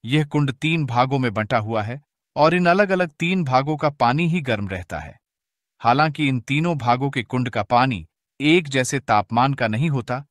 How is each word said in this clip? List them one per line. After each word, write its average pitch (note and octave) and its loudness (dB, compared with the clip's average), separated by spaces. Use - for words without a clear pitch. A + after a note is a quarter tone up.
यह D3 0
कुंड D3 0
तीन D#3+ -2
भागों B2+ 0
में A#2+ -2
बंटा A2 -2
हुआ A2 -2
है B2 -8
और D#3+ 4
इन F3+ 0
अलग-अलग F#3 2
तीन F3+ -2
भागों C3+ 0
का D3 0
पानी C#3+ 0
ही E3+ 0
गर्म G#2+ -4
रहता F2+ -10
है। D2 -14
हालांकि C#3+ 2
इन B2+ -2
तीनों D#3 -2
भागों B2 0
के C3 -4
कुंड B2+ -2
का G#2+ -2
पानी A#2+ 2
एक D#3 2
जैसे C3 -2
तापमान A#2 2
का B2 -2
नहीं B2 0
होता C3 -4